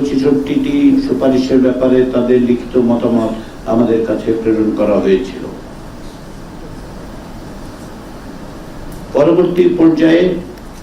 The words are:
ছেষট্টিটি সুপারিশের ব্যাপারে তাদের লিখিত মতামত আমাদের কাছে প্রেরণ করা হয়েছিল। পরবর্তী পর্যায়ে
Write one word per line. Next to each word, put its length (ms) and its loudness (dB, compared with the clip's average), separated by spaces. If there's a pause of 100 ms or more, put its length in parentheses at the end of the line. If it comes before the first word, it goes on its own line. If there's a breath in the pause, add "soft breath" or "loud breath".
ছেষট্টিটি 720 0 (300)
সুপারিশের 600 2
ব্যাপারে 320 2 (160)
তাদের 340 4
লিখিত 260 -2 (160)
মতামত 440 0 (380 loud breath)
আমাদের 340 2
কাছে 240 -2 (100)
প্রেরণ 300 2 (100)
করা 240 2
হয়েছিল। 400 0 (3750)
পরবর্তী 500 4 (160)
পর্যায়ে 440 4 (580)